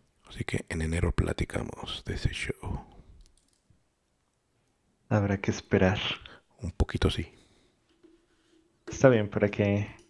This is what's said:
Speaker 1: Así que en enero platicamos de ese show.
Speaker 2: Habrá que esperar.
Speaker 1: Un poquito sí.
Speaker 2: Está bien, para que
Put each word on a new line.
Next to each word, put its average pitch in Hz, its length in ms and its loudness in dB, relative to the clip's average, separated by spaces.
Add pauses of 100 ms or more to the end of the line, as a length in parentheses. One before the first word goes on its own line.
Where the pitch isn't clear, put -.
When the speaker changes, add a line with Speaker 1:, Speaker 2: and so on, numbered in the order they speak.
(280)
Speaker 1:
Así - 160 -10
que - 260 -4
en 82 120 -4
enero 82 300 0
platicamos - 920 -4
de 98 100 -6
ese - 160 -2
show. - 540 -8 (2250)
Speaker 2:
Habrá 101 300 2
que - 120 -2
esperar. 98 480 2 (600)
Speaker 1:
Un 87 100 -6
poquito - 400 2
sí. - 200 -6 (1600)
Speaker 2:
Está - 220 6
bien, 107 200 4
para 101 200 2
que 101 380 2 (220)